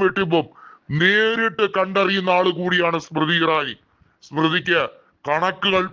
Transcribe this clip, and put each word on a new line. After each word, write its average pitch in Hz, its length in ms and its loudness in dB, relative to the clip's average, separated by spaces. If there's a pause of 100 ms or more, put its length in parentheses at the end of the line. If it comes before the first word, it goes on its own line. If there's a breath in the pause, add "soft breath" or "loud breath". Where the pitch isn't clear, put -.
വെട്ടിപ്പും 180 420 0 (540 loud breath)
നേരിട്ട് 220 640 2 (120)
കണ്ടറിയുന്ന 190 600 0
ആള് 185 200 2
കൂടിയാണ് 175 480 0
സ്മൃതി 156 380 -2
ഇറാനി. 151 320 0 (520)
സ്മൃതിക്ക് 160 540 0 (460 soft breath)
കണക്കുകൾ 185 640 0